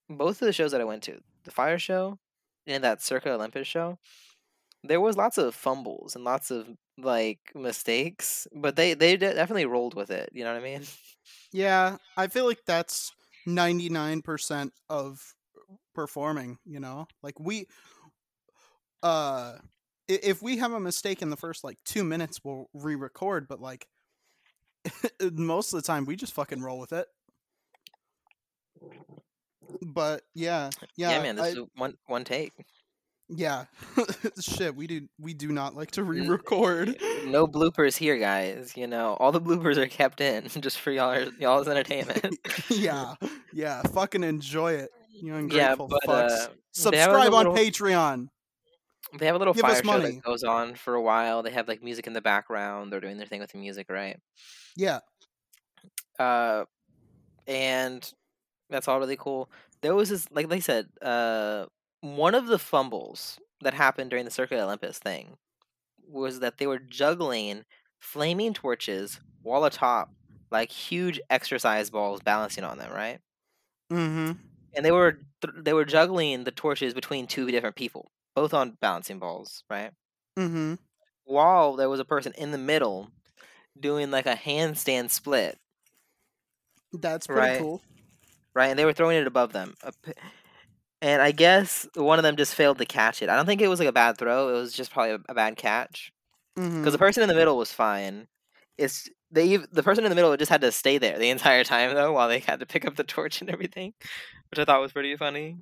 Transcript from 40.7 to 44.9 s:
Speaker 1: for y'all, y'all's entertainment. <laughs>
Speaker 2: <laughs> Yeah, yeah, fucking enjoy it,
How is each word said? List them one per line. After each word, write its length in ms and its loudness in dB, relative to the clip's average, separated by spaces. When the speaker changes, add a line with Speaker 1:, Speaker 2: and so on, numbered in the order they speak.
Speaker 1:
for 100 -4
y'all, 380 0
y'all's 300 4
entertainment. 760 -2
<laughs> 0 -
Speaker 2:
<laughs> 260 -8
Yeah, 440 -2
yeah, 320 -6
fucking 420 0
enjoy 500 -2
it, 160 -8